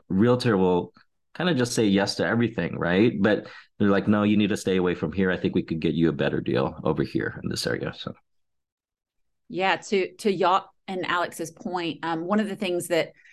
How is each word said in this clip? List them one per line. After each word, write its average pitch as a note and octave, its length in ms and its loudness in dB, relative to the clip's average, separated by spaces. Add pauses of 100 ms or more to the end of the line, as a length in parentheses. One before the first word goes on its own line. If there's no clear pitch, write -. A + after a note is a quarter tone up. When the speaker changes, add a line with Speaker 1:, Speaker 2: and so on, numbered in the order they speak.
Speaker 1:
realtor A#2+ 480 2
will F2+ 380 2 (400)
kinda E3+ 220 0
just B2 180 0
say A#2 120 2
yes G2 320 2
to F2+ 100 0
everything, A2 500 0
right? F2+ 420 4
But G#2 280 2 (320)
they're G2+ 100 4
like, G2 180 2
"No, G#2 140 4
you G#2 160 2
need G#2 120 2
to G#2 80 -2
stay F#2 200 0
away F2+ 160 2
from E2+ 180 -4
here. F#2 200 0
I F2+ 60 0
think - 180 0
we F2 80 0
could E2 160 -4
get D#2 160 0
you E2 140 4
a D2+ 40 2
better C#2+ 280 -2
deal - 420 -2
over D2+ 180 0
here - 400 -4
in - 80 -6
this - 160 -6
area." - 320 -4
So. - 160 -12 (1400)
Speaker 2:
Yeah, F3+ 280 0
to, F#3+ 400 -2
to G#3+ 140 0
Yac F3+ 340 2 (220)
and F3+ 200 -6
Alex's F3 420 -4
point, E3+ 540 -6
um, E3 220 -4
one G#3 140 0
of G3+ 100 -2
the F#3+ 60 -6
things F3 340 -4
that E3 240 0 (200)